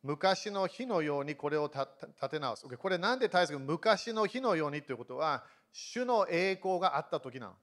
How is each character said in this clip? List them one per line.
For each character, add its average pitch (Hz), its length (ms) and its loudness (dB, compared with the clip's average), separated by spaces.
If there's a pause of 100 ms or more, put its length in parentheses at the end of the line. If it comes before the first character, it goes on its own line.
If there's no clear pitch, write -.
昔 180 480 2
の 196 160 0
日 233 180 -6
の 214 160 0
よ 147 200 0
う 139 40 -4
に 147 120 -6
こ 147 140 -4
れ 151 80 0
を 147 100 0
た-、 139 180 -4
た-、 - 220 -16
立 - 220 -6
て 156 80 -4
直 127 180 -2
す。 - 80 -20
オ 135 40 -16
ッ - 20 -12
ケ 123 60 -10
ー、 - 20 -16
こ 190 100 -4
れ 185 100 2
な 208 160 2
ん 254 40 -4
で 220 100 2
大 180 180 4
切 151 60 -6
か？ 143 60 -4
昔 170 540 2
の 220 140 2
日 247 140 -4
の 220 160 2
よ 151 120 0
う - 20 -2
に 147 120 -6
と 139 100 -8
い - 20 -2
う - 20 -6
こ 117 80 -10
と 127 120 -10
は、 147 280 0 (280)
主 - 320 -6
の 233 240 4
栄 185 320 2
光 185 200 0
が 175 160 2
あ 151 40 2
っ - 100 -10
た 156 100 -2
時 131 180 -10
な 117 80 -10
の。 92 60 -12 (100)